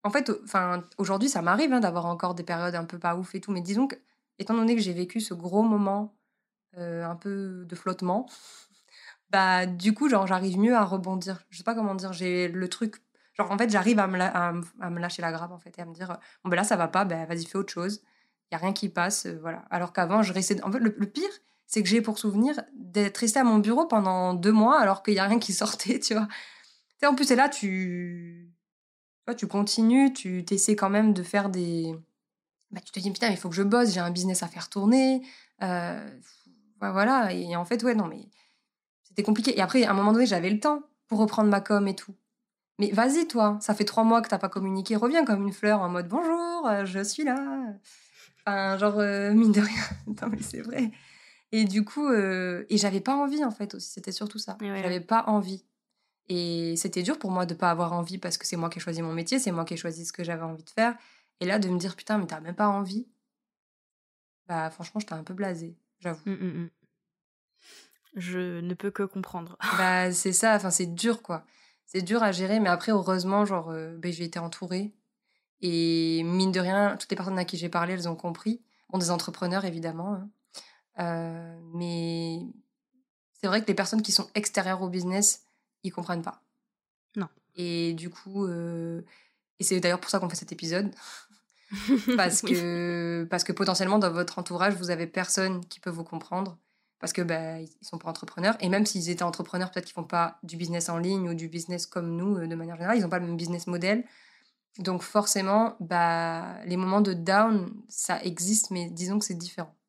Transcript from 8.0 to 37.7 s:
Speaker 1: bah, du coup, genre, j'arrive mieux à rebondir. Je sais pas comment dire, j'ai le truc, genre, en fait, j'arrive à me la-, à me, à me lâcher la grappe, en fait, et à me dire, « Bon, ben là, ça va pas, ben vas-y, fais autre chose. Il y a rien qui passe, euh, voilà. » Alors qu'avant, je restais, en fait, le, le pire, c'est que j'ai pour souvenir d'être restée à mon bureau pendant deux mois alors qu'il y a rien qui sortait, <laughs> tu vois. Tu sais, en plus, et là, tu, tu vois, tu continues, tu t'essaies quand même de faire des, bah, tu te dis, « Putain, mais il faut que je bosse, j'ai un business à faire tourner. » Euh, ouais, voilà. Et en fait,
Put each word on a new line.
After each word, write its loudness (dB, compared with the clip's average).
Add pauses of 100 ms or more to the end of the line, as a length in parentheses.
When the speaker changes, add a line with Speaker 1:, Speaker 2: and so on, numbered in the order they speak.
Speaker 1:
bah, 4
du 2
coup, 2
genre, 4
j'arrive 0
mieux 6
à 6
rebondir. -4
Je -18
sais -16
pas -2
comment -2
dire, -8
j'ai 0
le -4
truc, -6 (320)
genre, -2
en 0
fait, 2
j'arrive 4
à 4
me 0
la-, 2
à 0
me, -4 (160)
à -8
me -6
lâcher -6
la -2
grappe, -8
en -18
fait, -20
et -12
à -10
me -16
dire, « -10 (260)
Bon, -4
ben 2
là, 2
ça 4
va 2
pas, 2
ben -2
vas-y, -6
fais -6
autre -2
chose. -4 (500)
Il -4
y -6
a -6
rien 0
qui -2
passe, -2
euh, -8
voilà. » -8
Alors -2
qu'avant, 4
je 2
restais, 0
en -2
fait, 0
le, 4
le 2
pire, -4 (360)
c'est 0
que 2
j'ai 6
pour -2
souvenir 2 (140)
d'être 0
restée 2
à 6
mon 8
bureau 4
pendant 2
deux 4
mois 8
alors 4
qu'il 2
y 2
a 4
rien 4
qui -2
sortait, -2
<laughs> -4
tu 0
vois. 0
Tu -10 (680)
sais, 4
en 6
plus, 2
et 8
là, 8
tu, -4
tu -20
vois, -4
tu -6
continues, 6
tu -6
t'essaies 2
quand 0
même 6
de 0
faire 0
des, -2 (760)
bah, -12
tu -20
te -8
dis, « -2
Putain, 2
mais 2
il -10
faut -8
que -6
je 2
bosse, 6
j'ai 0
un -2
business -2
à -6
faire -12
tourner. » 4 (420)
Euh, -4 (760)
ouais, -2
voilà. 4
Et -4
en -2
fait, -2